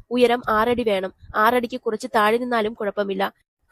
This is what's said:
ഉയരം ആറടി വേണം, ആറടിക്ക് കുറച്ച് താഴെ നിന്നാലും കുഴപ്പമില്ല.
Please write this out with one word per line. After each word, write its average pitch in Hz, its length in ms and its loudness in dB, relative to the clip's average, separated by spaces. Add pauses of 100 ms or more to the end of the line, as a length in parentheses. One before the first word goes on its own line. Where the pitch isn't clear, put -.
(100)
ഉയരം 240 380 4
ആറടി 226 340 0
വേണം, 190 300 -2 (240)
ആറടിക്ക് 233 440 2
കുറച്ച് 220 340 -6
താഴെ 214 240 2
നിന്നാലും 233 360 -2
കുഴപ്പമില്ല. 196 500 -4 (480)